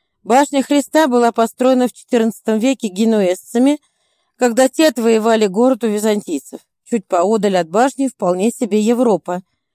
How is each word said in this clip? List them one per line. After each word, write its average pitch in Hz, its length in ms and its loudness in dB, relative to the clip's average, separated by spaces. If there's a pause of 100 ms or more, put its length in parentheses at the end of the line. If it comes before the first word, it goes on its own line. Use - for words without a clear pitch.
(220)
Башня 277 400 0
Христа 294 460 0
была 240 240 2
построена 247 560 0
в - 60 -10
четырнадцатом 226 680 -2
веке 240 300 -2
генуэзцами, 220 920 0 (580)
когда 247 320 2
те 320 200 2
отвоевали 220 580 0
город 240 360 0
у 233 40 -2
византийцев. 208 720 -4 (240)
Чуть 233 240 -6
поодаль 196 500 0
от 170 100 -2
башни 247 420 -2
вполне 185 420 -2
себе 214 280 -2
Европа. 214 640 -2 (340)